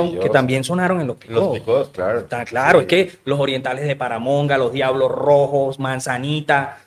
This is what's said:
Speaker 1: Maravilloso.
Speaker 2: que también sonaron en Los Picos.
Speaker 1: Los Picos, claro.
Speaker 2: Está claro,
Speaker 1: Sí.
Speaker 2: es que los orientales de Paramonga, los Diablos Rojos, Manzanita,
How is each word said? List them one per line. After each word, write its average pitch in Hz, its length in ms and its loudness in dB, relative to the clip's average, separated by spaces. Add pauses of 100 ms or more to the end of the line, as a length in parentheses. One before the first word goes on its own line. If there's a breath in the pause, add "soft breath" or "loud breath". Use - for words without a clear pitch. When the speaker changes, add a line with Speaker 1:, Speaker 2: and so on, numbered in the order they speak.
Speaker 1:
Maravilloso. 170 180 -4
Speaker 2:
que - 40 2
también 131 320 2
sonaron 180 380 0
en 147 60 -4
Los 123 100 -6
Picos. - 180 -14
Speaker 1:
Los 135 200 2
Picos, 110 340 0
claro. 98 300 -2
Speaker 2:
Está 120 260 -6
claro, 139 360 4
Speaker 1:
Sí. - 40 -2
Speaker 2:
es - 40 -8
que 180 360 0
los 143 160 -2
orientales 131 460 -2
de 139 100 -2
Paramonga, 135 640 0
los 123 160 0
Diablos 131 360 0
Rojos, 139 680 2
Manzanita, 135 1080 -2